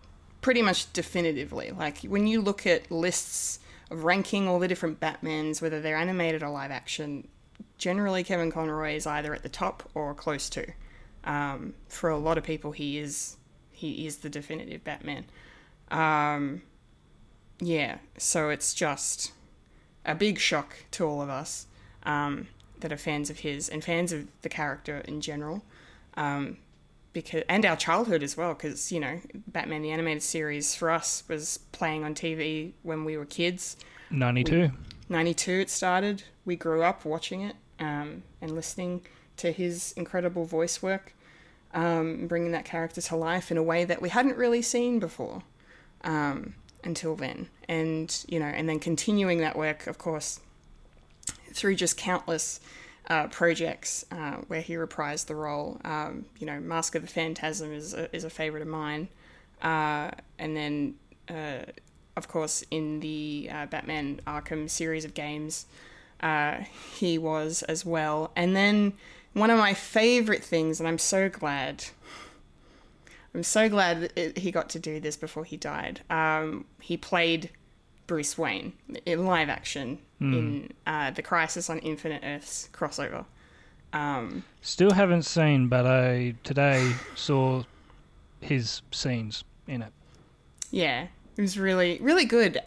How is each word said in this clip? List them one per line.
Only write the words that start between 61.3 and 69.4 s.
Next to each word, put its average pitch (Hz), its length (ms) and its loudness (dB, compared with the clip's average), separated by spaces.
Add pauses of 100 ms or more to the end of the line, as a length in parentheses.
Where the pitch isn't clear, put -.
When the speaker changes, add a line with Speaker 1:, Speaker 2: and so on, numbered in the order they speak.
Speaker 1:
of 165 100 -6
course, 156 440 -2
in 156 280 -2
the, 151 520 -4
uh, 151 160 -6
Batman 147 600 -4
Arkham 156 420 -6
series 160 360 -2
of 151 80 -12
games, 151 520 -6 (560)
uh, 151 360 2 (380)
he 170 220 2
was 156 460 -2
as 165 220 -2
well. 156 500 0
And 180 200 4
then 202 380 6 (400)
one 214 160 6